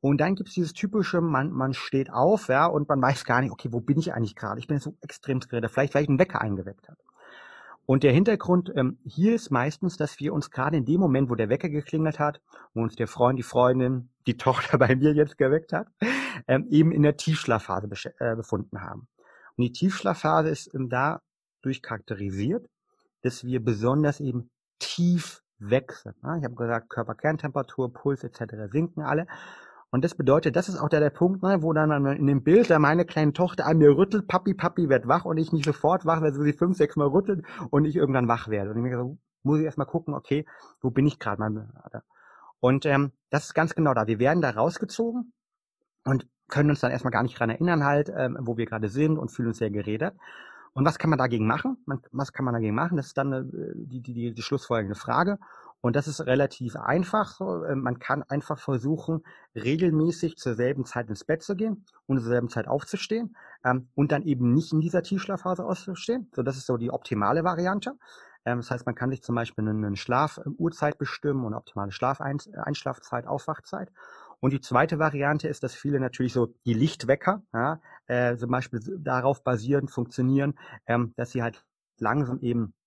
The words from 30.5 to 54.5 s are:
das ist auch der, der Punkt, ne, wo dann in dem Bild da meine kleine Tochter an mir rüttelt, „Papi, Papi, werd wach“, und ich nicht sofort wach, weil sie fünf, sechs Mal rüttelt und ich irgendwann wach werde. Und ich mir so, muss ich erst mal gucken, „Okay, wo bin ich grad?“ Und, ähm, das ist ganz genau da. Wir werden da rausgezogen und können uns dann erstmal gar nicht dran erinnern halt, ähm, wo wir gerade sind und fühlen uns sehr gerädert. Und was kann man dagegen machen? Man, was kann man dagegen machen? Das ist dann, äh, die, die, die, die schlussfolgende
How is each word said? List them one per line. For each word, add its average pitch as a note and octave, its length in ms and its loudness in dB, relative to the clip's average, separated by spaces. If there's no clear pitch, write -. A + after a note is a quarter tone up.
das F3+ 140 0
ist F#3+ 80 -6
auch D3 120 -2
der, D3+ 120 4
der D3 100 4
Punkt, F#3 320 0
ne, F#3 200 2
wo D#3+ 100 0
dann D3+ 340 4
in C#3 220 2
dem C#3 160 2
Bild G3 260 6
da D#3+ 80 8
meine D3+ 260 6
kleine D#3 280 4
Tochter - 340 0
an D#3+ 120 6
mir D3 180 10
rüttelt, G3 320 2
„Papi, F#3 260 2
Papi, F3 340 0
werd A#2+ 200 4
wach“, E3 160 4
und E3+ 120 -2
ich D#3+ 160 0
nicht D#3 120 0
sofort D#3+ 420 2
wach, D#3+ 140 2
weil D#3 120 2
sie D3 200 2
fünf, F3 240 2
sechs D3 180 2
Mal C#3+ 140 2
rüttelt F3+ 360 0
und D3 140 4
ich D#3 120 0
irgendwann C3+ 320 2
wach A#2 180 0
werde. G#2 240 -4
Und A2 60 -6
ich A#2 80 -2
mir B2 120 -4
so, B2 220 -6
muss D3 160 2
ich D#3 60 0
erst D3+ 140 -6
mal C#3 80 -2
gucken, E3 280 -6
„Okay, C#3 320 -4
wo C3 100 -2
bin C3+ 180 4
ich C#3+ 100 -4
grad?“ G2+ 220 -4
Und, C3 260 2
ähm, C#3+ 240 2
das D3 160 -2
ist - 80 -16
ganz E3 200 2
genau D#3 180 2
da. A2+ 140 2
Wir G#2+ 140 0
werden D3+ 200 4
da C#3+ 100 0
rausgezogen A3+ 840 -2
und C3+ 240 0
können D3 240 2
uns D3 80 2
dann B2+ 140 0
erstmal B2+ 180 -2
gar A#2 140 2
nicht B2+ 120 -6
dran A2+ 140 0
erinnern D#3+ 320 0
halt, C#3+ 340 2
ähm, C3 260 -2
wo A#2 140 -4
wir A2+ 100 -2
gerade A2 240 -4
sind D3+ 280 0
und B2 140 -6
fühlen A#2 160 -4
uns A2 100 -6
sehr A2 120 -2
gerädert. G#2+ 440 -4
Und C3+ 120 0
was D3+ 160 2
kann D#3+ 100 2
man D3 80 2
dagegen A#2 300 2
machen? G#3 380 -2
Man, C3+ 140 -6
was C#3 200 -4
kann - 120 -4
man B2 100 0
dagegen A2 220 0
machen? E3+ 200 -2
Das C3+ 100 -4
ist - 120 -8
dann, C#3 140 -2
äh, C3 100 -4
die, B2+ 260 -12
die, A#2+ 140 -12
die, A#2 200 -6
die A2+ 80 -12
schlussfolgende A2+ 520 -2